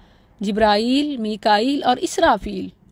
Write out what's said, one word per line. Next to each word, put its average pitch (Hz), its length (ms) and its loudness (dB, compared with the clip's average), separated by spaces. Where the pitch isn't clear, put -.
जिब्राईल, 220 760 0
मीकाईल 214 680 0
और 247 140 2
इसराफील, 208 720 -2